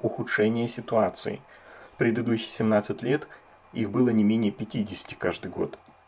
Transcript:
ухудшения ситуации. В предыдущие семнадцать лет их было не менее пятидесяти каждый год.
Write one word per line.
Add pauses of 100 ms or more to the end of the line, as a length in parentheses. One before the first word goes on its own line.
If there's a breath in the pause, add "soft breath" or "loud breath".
ухудшения
ситуации. (520 loud breath)
В
предыдущие
семнадцать
лет (460 loud breath)
их
было
не
менее
пятидесяти
каждый
год. (280)